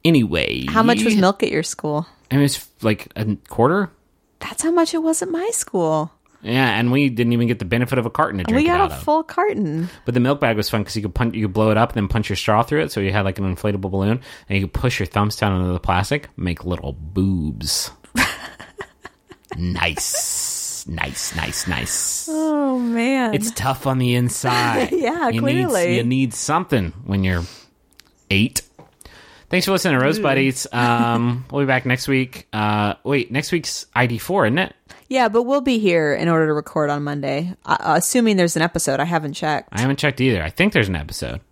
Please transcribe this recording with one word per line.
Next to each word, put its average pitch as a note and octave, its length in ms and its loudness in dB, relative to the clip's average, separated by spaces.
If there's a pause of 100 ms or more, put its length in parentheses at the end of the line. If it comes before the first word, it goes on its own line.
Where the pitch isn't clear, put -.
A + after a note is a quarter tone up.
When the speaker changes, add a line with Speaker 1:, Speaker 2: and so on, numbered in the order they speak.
Speaker 1:
Anyway. D#2+ 600 2
Speaker 2:
How A3 160 2
much A3+ 200 4
was A3 140 4
milk G3 260 4
at - 80 0
your D#3 120 -2
school? D3+ 440 -4 (240)
Speaker 1:
It C3 60 0
was, C#3+ 320 2 (140)
like, G#2+ 340 -2
a A2 200 -2 (120)
quarter. E3 420 2 (500)
Speaker 2:
That's - 220 -10
how E4 80 0
much E4+ 220 4
it E4 60 -2
was D#4+ 240 0
at F#4+ 80 -8
my E4+ 220 -4
school. D#3+ 600 -2 (300)
Speaker 1:
Yeah, A#2 360 2
and A#2+ 140 2
we C#3+ 160 2
didn't A#2 240 0
even A#2+ 160 2
get A#2 100 0
the G#2 60 -6
benefit B2 340 0
of A2+ 60 0
a A#2 60 -4
carton D3+ 260 0
to - 80 -2
drink A3+ 180 0
Speaker 2:
We - 20 2
Speaker 1:
it E4 60 2
Speaker 2:
got F4+ 120 2
Speaker 1:
out F#4+ 80 0
Speaker 2:
a - 40 -8
Speaker 1:
of. - 80 -10
Speaker 2:
full D#4 200 2
carton. F3+ 680 -2 (160)
Speaker 1:
But B2 80 -2
the B2 80 2
milk C#3 200 2
bag A2+ 180 2
was G#2 100 -2
fun G#2 160 0
'cause - 100 -10
you A2 60 -2
could G2+ 140 -6
punch, A#2 200 0
you A2 120 -2
could F#2 80 -4
blow A2 160 4
it G#2+ 80 4
up A#2 120 4
and - 60 -6
then G#2 120 0
punch G#2+ 200 0
your G2 80 -2
straw A2 260 2
through D3 200 0
it, D#3 100 -4
so G#2+ 80 -2
you G2 120 0
had, G2+ 120 2
like, F#2+ 140 -2
an F#2+ 180 -2
inflatable G2 340 -2
balloon, G2+ 300 0 (300)
and G2 80 2
you F#2+ 80 0
could - 80 -12
push - 260 0
your F#2 60 -2
thumbs G#2 300 0
down G2 220 2
into F2+ 140 0
the F2+ 80 -2
plastic, F#2+ 560 0
make F2 300 -4
little E2+ 260 -6
boobs. D#2 1000 -2 (240)
Speaker 2:
<laughs> - 60 0 (1400)
Speaker 1:
Nice. - 1300 -4
Nice, - 480 -6
nice, - 320 -6
nice. - 640 -4
Speaker 2:
Oh, D4 480 0
man. A#3 560 0
Speaker 1:
It's A3 180 -2
tough - 340 -2
on C3 120 2
the B2 180 2
inside. B2 760 0
Speaker 2:
<laughs> - 0 -
Yeah, D#4 380 0
Speaker 1:
You A2+ 100 0
Speaker 2:
clearly. - 460 2
Speaker 1:
need, F3 100 2
you A#2 80 0
need B2+ 300 2
something C#3+ 580 -2 (140)
when F#2+ 180 0
you're F2+ 180 2 (880)
eight. G2+ 320 2 (840)
Thanks F3 180 0
for F#3+ 60 0
listening E3+ 260 2
to B2+ 60 4
Rose E3+ 140 2
Speaker 2:
Ooh. G#3+ 40 -4
Speaker 1:
Buddies. C3+ 460 0
Speaker 2:
<laughs> - 40 -14
Speaker 1:
Um, A#2+ 760 2
we'll C#3 120 -2
be C3+ 40 2
back B2+ 200 0
next B2+ 220 -2
week. C3 440 -2
Uh, G#2+ 420 0 (100)
wait, C3+ 260 -2
next C#3 220 -2
week's - 420 -6
I B2+ 120 4
D A#2+ 120 -2
four, F3+ 260 0
isn't B2 140 2
it? F#3+ 160 -2 (340)
Speaker 2:
Yeah, B3+ 200 2
but A#3 160 2
we'll C#4 160 0
be B3+ 180 0
here E3+ 360 2
in E3+ 140 0
order D#3+ 200 4
to D3+ 40 0
record D3+ 380 -2
on D3 140 -2
Monday, C#3+ 500 -4 (100)
uh, - 160 0
assuming G#3 560 2
there's E3+ 200 2
an D#3 60 2
episode. D3+ 380 0
I D3 40 2
haven't D#3+ 300 -2
checked. D3+ 380 -4
Speaker 1:
I G#2 80 -2
haven't C3+ 180 0
checked C3 220 0
either. A#2 220 2
I D#2 80 -4
think - 220 0
there's A2+ 160 2
an F2+ 80 -2
episode. C#2+ 440 -8 (120)